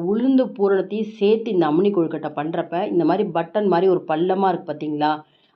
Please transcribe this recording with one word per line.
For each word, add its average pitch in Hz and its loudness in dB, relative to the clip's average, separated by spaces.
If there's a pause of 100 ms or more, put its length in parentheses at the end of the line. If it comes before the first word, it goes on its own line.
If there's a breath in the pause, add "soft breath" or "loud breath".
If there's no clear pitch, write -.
உளுந்து 247 2
பூரணத்தையும் 196 0
சேர்த்து 214 0
இந்த 170 2
அம்மினி 180 2
கொழுக்கட்டை 156 -2
பண்றப்ப 170 -4
இந்த 170 0
மாதிரி 185 2
பட்டன் 175 -2
மாதிரி 180 4
ஒரு 180 2
பள்ளமா 185 0
இருக்கு 165 -4
பாத்தீங்களா, 151 -2 (440 soft breath)